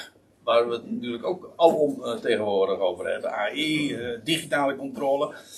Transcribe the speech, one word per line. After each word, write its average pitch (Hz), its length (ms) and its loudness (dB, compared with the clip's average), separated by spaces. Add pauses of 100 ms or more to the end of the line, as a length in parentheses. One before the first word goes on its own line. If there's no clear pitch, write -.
(440)
waar 117 240 4
we 120 60 -2
het 113 160 -8
natuurlijk 120 340 -4
ook - 320 -4
alom, 151 480 4
eh, 120 80 -2
tegenwoordig 101 640 2
over 90 320 -2
hebben. - 200 -2
A 104 220 -2
I, 147 420 0
eh, 120 300 -6
digitale 147 520 0
controle. 139 580 -2 (240)